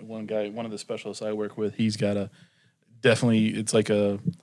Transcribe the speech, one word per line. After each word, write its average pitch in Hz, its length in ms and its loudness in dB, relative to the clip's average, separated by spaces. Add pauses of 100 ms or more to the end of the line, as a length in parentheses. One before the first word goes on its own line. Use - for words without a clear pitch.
one 110 200 -8
guy, 107 240 -2
one 117 140 -6
of 113 60 -6
the 104 80 -6
specialists 107 440 -8
I 107 100 -2
work 107 260 -4
with. 104 160 0
He's 107 220 2
got 101 200 0
a, 101 140 -2 (720)
definitely, 113 480 4
it's 107 260 -2
like 107 160 4
a, 101 300 2 (220)